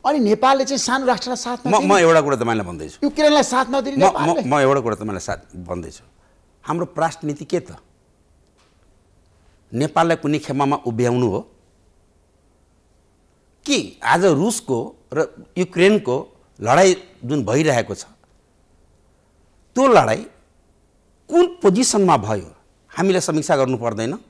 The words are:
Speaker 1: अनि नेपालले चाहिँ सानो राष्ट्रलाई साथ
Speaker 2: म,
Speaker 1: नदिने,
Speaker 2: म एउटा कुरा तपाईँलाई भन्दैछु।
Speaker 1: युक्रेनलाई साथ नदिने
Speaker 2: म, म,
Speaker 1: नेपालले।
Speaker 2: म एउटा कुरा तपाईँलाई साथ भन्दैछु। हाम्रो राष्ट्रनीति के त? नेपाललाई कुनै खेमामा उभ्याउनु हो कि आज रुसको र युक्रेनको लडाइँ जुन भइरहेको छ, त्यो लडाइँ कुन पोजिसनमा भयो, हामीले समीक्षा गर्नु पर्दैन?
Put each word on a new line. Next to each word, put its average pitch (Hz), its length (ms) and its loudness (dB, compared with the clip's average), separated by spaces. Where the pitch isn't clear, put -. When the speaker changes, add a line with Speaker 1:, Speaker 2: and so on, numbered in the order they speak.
Speaker 1:
अनि 285 180 0
नेपालले 262 320 2
चाहिँ 254 160 -4
सानो 262 240 -2
राष्ट्रलाई 247 320 -2
साथ 240 300 -8
Speaker 2:
म, 208 100 2
Speaker 1:
नदिने, 190 120 2
Speaker 2:
म 190 100 4
एउटा 165 220 6
कुरा 139 160 0
तपाईँलाई 110 300 -2
भन्दैछु। 147 380 -12
Speaker 1:
युक्रेनलाई 294 380 2
साथ 254 260 -2
नदिने 269 280 -4
Speaker 2:
म, 262 40 0
म, 277 60 4
Speaker 1:
नेपालले। 175 420 0
Speaker 2:
म 131 120 0
एउटा 139 200 2
कुरा 110 160 -4
तपाईँलाई 104 280 -8
साथ 92 140 -8
भन्दैछु। 87 480 -12
हाम्रो 165 320 -6
राष्ट्रनीति 151 520 -6
के 175 120 -4
त? - 160 -10
नेपाललाई 160 500 0
कुनै 147 160 -2
खेमामा 139 380 -2
उभ्याउनु 120 400 0
हो 101 140 -2
कि 196 380 -4
आज 165 260 2
रुसको 143 480 -2
र 139 40 -2
युक्रेनको 180 580 0
लडाइँ 165 340 4
जुन 135 200 -4
भइरहेको 120 500 0
छ, - 100 -16
त्यो 254 120 2
लडाइँ 170 380 4
कुन 349 160 4
पोजिसनमा 196 540 4
भयो, 98 340 -4
हामीले 185 300 0
समीक्षा 156 360 -2
गर्नु 131 200 0
पर्दैन? 117 420 -6